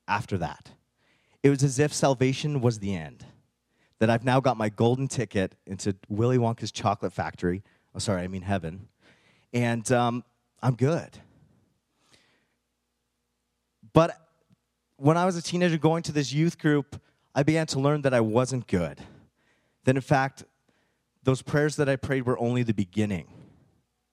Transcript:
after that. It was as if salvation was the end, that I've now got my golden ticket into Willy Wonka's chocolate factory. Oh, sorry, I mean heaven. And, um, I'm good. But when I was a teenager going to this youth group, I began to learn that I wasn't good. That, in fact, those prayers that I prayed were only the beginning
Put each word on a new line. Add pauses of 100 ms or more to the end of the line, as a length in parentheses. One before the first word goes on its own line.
after
that. (720)
It
was
as
if
salvation
was
the
end, (720)
that
I've
now
got
my
golden
ticket (100)
into (140)
Willy
Wonka's
chocolate
factory. (320)
Oh,
sorry,
I
mean
heaven. (640)
And,
um, (360)
I'm
good. (2750)
But (800)
when
I
was
a
teenager
going
to
this
youth
group, (320)
I
began
to
learn
that
I
wasn't
good. (840)
That,
in
fact, (800)
those
prayers
that
I
prayed
were
only
the
beginning (840)